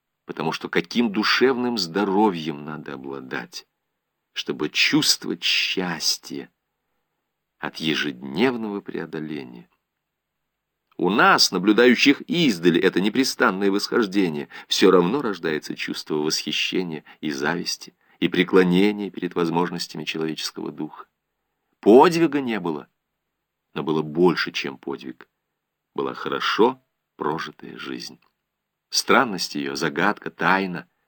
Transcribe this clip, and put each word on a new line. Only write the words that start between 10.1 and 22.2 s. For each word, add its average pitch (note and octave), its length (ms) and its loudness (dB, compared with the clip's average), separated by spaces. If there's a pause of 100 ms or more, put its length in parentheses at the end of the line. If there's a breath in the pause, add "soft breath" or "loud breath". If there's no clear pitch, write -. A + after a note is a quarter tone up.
У F2 60 2
нас, D#3 420 4
наблюдающих A2 800 4
издали G2 500 2
это F2+ 220 2
непрестанное G#2 720 0
восхождение, F#2+ 800 0 (180 loud breath)
всё G2 220 4
равно F#2 320 4
рождается E2+ 520 -4
чувство - 420 -6
восхищения D#2 880 -4 (180 soft breath)
и D#2 80 -4
зависти, D2+ 640 -6 (220)
и F2 100 0
преклонения F#2 800 2
перед - 240 -8
возможностями E2+ 720 -4
человеческого D#2+ 680 -8
духа. D2+ 360 -12 (720)
Подвига D3 640 8